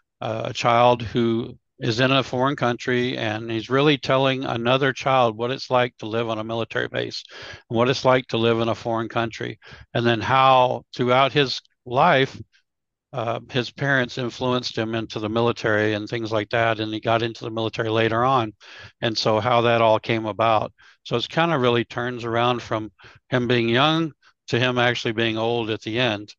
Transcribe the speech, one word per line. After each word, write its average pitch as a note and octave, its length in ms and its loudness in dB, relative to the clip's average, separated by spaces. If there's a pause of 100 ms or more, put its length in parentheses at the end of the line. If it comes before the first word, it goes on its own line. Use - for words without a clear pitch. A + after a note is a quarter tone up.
(200)
uh, A2+ 240 -6
a A#2 80 -6
child A#2+ 500 4
who A#2 560 -2 (200)
is B2 200 -2
in C3 140 4
a C3+ 100 2
foreign C3 320 -2
country, B2 600 -2
and A2+ 340 -6
he's A2 180 -6
really C#3 300 4
telling C3+ 460 0
another C3 480 0
child B2+ 440 2
what A#2 140 -4
it's C3 180 -8
like B2 280 0
to A#2 100 -10
live A2+ 220 -4
on A2 100 -4
a A2 60 -6
military A#2 420 -4
base A#2+ 380 -6 (440)
and A#2 80 -4
what A#2+ 120 4
it's B2 160 0
like C3 240 4
to - 80 -2
live A2+ 240 2
in A2+ 80 0
a A2 60 -2
foreign A2+ 340 -4
country, A#2 500 -6 (340)
and A#2+ 140 0
then A#2 140 2
how B2+ 640 4 (100)
throughout B2+ 380 2
his C#3+ 280 0 (240)
life, C3+ 560 2 (720)
uh, A#2 280 -6 (100)
his B2 220 -2
parents C3+ 440 0
influenced B2 640 -4
him A2+ 160 -2
into A2+ 240 -6
the G#2+ 100 -4
military A2 640 2
and G#2 140 -6
things A2+ 220 -6
like G#2+ 200 -2
that, A2+ 280 2
and A2 160 -4
he A2 60 -6
got A2+ 220 2
into A#2 200 -6
the A#2+ 80 -10
military A2+ 400 -4
later A2+ 320 2
on, B2 300 0 (480)
and A#2 180 -2
so A2 220 2
how A#2+ 200 2
that A#2 220 4
all A2 160 6
came A2+ 280 -2
about. A2 460 0 (300)
So - 140 -4
it's A#2 100 -4
kinda E3 320 0
really A#2+ 260 2
turns B2 380 -8
around A#2 400 -2
from A2 300 -6 (380)
him B2 180 0
being A#2 200 2
young D3+ 440 2 (360)
to A#2+ 120 0
him B2 180 2
actually A#2+ 340 0
being A2+ 240 -2
old A2+ 320 -2
at G#2+ 140 -6
the A2+ 160 -4
end G#2 400 -2